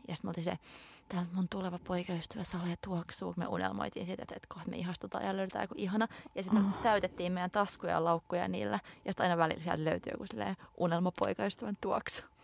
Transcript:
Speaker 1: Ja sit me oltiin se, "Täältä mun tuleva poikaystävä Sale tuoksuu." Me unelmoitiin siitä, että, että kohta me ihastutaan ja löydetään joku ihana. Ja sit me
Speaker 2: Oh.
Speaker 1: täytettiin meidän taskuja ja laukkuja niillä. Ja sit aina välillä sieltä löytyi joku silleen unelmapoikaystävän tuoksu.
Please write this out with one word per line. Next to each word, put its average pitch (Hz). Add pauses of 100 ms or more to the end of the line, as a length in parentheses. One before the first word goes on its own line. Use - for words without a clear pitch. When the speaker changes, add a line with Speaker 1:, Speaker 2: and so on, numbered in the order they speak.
Speaker 1:
Ja 165
sit -
me 185
oltiin 170
se, 175 (520)
"Täältä 175
mun 185
tuleva 185
poikaystävä 180
Sale 175
tuoksuu." 180
Me 175
unelmoitiin -
siitä, 185
että, -
että -
kohta 165
me 170
ihastutaan 180
ja 196
löydetään 190
joku 190
ihana. 208 (280)
Ja 196
sit 185
me 220
Speaker 2:
Oh. 202 (180)
Speaker 1:
täytettiin 190
meidän 180
taskuja 202
ja 165
laukkuja 170
niillä. 180 (260)
Ja 202
sit -
aina 175
välillä 165
sieltä 160
löytyi 160
joku -
silleen 202 (220)
unelmapoikaystävän 185
tuoksu. - (200)